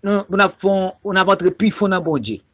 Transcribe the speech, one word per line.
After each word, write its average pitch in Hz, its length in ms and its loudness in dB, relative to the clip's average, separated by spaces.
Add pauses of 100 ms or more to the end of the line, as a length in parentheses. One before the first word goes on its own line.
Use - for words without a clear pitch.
nou, 202 240 0
pou 190 120 -2
n 202 60 6
ap 185 100 -2
fon, 190 320 0 (140)
pou 202 120 -6
n 190 60 2
ap 190 140 4
antre 185 180 2
pi 208 220 0
fon 196 180 0
nan 180 120 0
Bondye. 117 360 -4 (140)